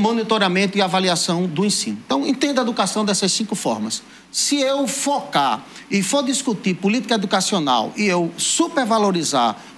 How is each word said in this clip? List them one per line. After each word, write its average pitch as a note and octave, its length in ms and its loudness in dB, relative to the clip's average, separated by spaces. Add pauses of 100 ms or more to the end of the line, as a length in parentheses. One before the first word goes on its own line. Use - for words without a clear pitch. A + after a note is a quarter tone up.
monitoramento G3+ 760 2
e G3+ 40 4
avaliação F3+ 640 0
do E3+ 180 0
ensino. G#3 420 -2
Então, C#4 200 -2
entenda C#4 360 0
a - 20 2
educação G#3+ 420 -2
dessas G3 260 0
cinco G#3+ 240 -2
formas. A2 460 -4 (300)
Se - 280 0
eu C#4 280 0
focar C#3+ 760 0 (260)
e G3 120 0
for C#4+ 220 0
discutir A#3 500 -2
política A3 420 0
educacional F3+ 800 0
e G#3 100 0
eu F3 300 2
supervalorizar G3+ 1200 2 (220)